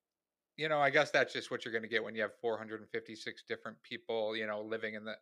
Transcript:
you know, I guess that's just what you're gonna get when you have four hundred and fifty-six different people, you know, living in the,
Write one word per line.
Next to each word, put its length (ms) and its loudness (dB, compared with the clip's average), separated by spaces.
you 120 0
know, 100 4
I 120 8
guess 200 6
that's 220 4
just 180 -4
what 140 -4
you're 100 -6
gonna 140 -2
get 140 2
when 120 -6
you 80 0
have 180 -4
four 160 0
hundred 240 -8
and 100 -18
fifty-six 560 -8
different 360 -8
people, 540 -2
you 100 -2
know, 160 -2
living 320 -4
in 100 -8
the, 180 -6